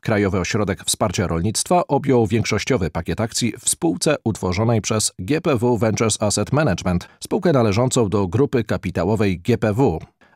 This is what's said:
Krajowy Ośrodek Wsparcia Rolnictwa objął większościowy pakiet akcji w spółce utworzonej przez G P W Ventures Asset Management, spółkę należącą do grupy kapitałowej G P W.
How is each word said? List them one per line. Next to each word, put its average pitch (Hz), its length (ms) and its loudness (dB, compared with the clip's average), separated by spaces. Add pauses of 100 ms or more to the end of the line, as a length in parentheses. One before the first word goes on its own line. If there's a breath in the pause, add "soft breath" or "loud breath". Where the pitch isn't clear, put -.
Krajowy 101 380 0
Ośrodek 98 440 -2
Wsparcia 98 440 -2
Rolnictwa 98 600 0
objął 135 400 2
większościowy 104 640 -2
pakiet 87 320 -4
akcji 113 380 -4
w - 100 -6
spółce - 540 0
utworzonej 107 580 0
przez 107 380 -2
G 127 220 -2
P 147 160 0
W 120 200 2
Ventures 107 440 0
Asset 104 300 0
Management, 101 580 0 (140 loud breath)
spółkę 190 280 0
należącą 120 580 2
do 101 180 0
grupy 120 360 2
kapitałowej 95 760 0
G 113 180 2
P 107 160 0
W. 104 260 2 (360 soft breath)